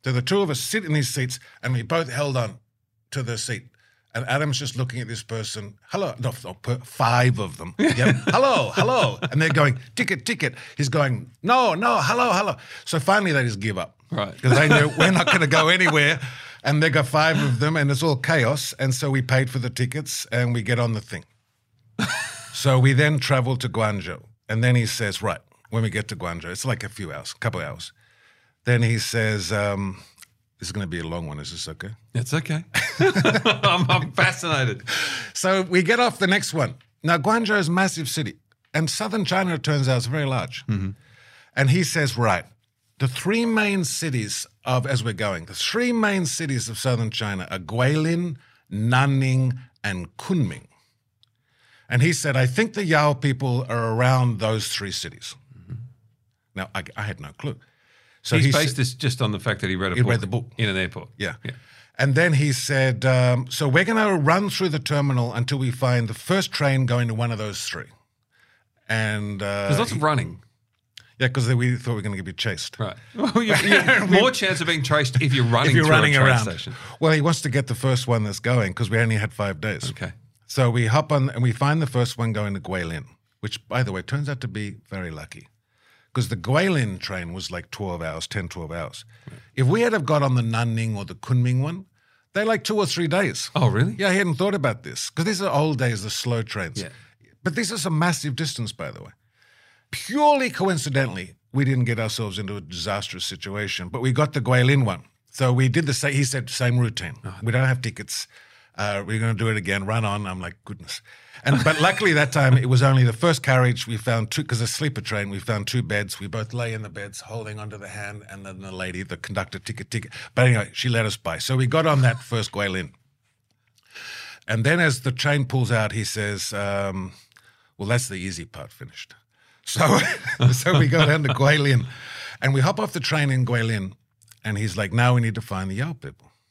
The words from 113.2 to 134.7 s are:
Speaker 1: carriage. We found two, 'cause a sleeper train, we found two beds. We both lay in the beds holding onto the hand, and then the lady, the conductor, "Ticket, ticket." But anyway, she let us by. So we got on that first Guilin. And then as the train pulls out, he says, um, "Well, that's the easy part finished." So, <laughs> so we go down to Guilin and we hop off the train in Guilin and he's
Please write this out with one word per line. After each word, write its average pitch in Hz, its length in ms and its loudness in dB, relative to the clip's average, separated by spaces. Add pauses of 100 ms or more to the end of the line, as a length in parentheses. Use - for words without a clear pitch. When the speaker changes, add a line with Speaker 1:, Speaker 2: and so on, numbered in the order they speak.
Speaker 1:
carriage. 127 420 2
We 113 120 -6
found 113 340 -2
two, 156 120 -4
'cause 117 180 -4
a 120 60 -2
sleeper 143 340 -4
train, 104 280 -6
we 98 100 -8
found 101 280 -4
two 120 160 -2
beds. 104 360 -4
We 98 80 -10
both 110 260 -8
lay 117 200 -6
in 110 80 -8
the 104 80 -12
beds 101 320 -14
holding 107 380 -12
onto 104 180 -12
the 98 120 -16
hand, 101 420 -12
and 98 160 -16
then 95 140 -14
the 95 100 -14
lady, 92 320 -6
the 90 140 -8
conductor, 92 420 -8
"Ticket, - 320 -12
ticket." 110 200 -6 (220)
But 127 140 6
anyway, 110 260 2
she - 160 -4
let 117 160 0
us 104 120 -4
by. 82 200 -6
So - 180 -2
we 131 120 2
got 156 180 2
on 147 160 4
that 123 220 4
first 110 280 -4
Guilin. 95 420 -4 (1500)
And 110 180 0
then 160 140 4
as 156 220 2
the 131 100 -2
train 143 340 0
pulls 127 260 0
out, 110 200 2
he 107 120 -4
says, 104 500 -4
um, 101 600 -4 (640)
"Well, 98 100 -6
that's 123 200 0
the 101 80 -10
easy 90 300 -8
part - 280 -18
finished." - 400 -18 (520)
So, - 340 4 (260)
<laughs> 127 260 4
so 160 260 2
we 135 100 6
go 147 180 4
down 151 180 2
to 135 60 0
Guilin 139 560 4 (560)
and 135 120 2
we 135 80 2
hop 175 200 2
off 214 100 -2
the - 80 -6
train 147 320 0
in 127 140 2
Guilin 113 480 -2 (500)
and 107 140 -4
he's 107 180 -4